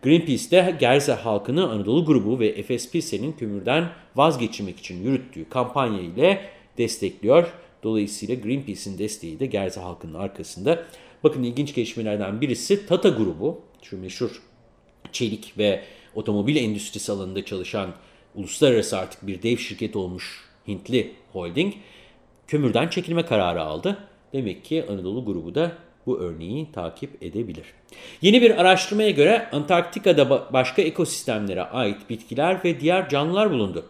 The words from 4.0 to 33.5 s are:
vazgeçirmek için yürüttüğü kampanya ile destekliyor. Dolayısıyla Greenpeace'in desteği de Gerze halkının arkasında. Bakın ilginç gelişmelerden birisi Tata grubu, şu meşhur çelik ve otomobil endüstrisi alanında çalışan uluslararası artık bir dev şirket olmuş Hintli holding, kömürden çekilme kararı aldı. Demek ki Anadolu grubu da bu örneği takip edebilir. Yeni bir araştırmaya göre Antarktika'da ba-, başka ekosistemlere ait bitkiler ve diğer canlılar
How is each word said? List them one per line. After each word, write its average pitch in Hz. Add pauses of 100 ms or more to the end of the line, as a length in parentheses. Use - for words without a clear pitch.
vazgeçirmek 123
için 92
yürüttüğü 127
kampanya 120
ile 131 (380)
destekliyor. 120 (300)
Dolayısıyla 107
Greenpeace'in 107
desteği 87
de 135
Gerze 98
halkının 82
arkasında. 95 (400)
Bakın 147
ilginç 123
gelişmelerden 107
birisi 196
Tata 190
grubu, 107 (220)
şu 95
meşhur 92 (680)
çelik 107
ve 104 (320)
otomobil 107
endüstrisi 107
alanında 98
çalışan 92 (440)
uluslararası 110
artık -
bir 92
dev 117
şirket 107
olmuş 92 (240)
Hintli 104 (200)
holding, 95 (720)
kömürden 143
çekilme 170
kararı 90
aldı. 85 (340)
Demek 117
ki 156
Anadolu 101
grubu 87
da 170 (340)
bu 127
örneği 90
takip 87
edebilir. 95 (580)
Yeni 214
bir 226
araştırmaya 196
göre 185
Antarktika'da 170
ba-, 131
başka 131
ekosistemlere 107
ait 110
bitkiler 151
ve 165
diğer 175
canlılar 170